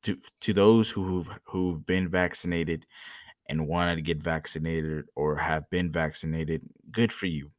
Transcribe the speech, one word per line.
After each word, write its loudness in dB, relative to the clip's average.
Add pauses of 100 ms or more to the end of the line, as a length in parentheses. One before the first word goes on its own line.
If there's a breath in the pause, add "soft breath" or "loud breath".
to, -2 (260)
to 0
those 8
who've, -2 (140)
who've -2
been 2
vaccinated 0 (640 loud breath)
and -2
wanna 0
get -2
vaccinated -2 (100)
or 0
have -2
been 0
vaccinated, -2 (300)
good 2
for -6
you. -4